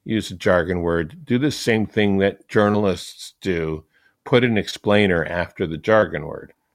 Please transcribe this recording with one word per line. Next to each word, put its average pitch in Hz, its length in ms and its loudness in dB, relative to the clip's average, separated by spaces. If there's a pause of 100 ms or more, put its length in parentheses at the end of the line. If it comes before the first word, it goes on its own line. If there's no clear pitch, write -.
use 110 260 -4
a 95 60 -12
jargon 90 460 2
word, 85 440 -2
do 123 140 0
the 147 100 0
same 110 360 -2
thing 101 320 0
that 98 300 0
journalists 104 920 0
do. 80 440 -4 (400)
Put 123 180 4
an 117 140 2
explainer 101 680 2
after 87 400 -4
the 80 120 -6
jargon 82 480 2
word, - 280 -14 (220)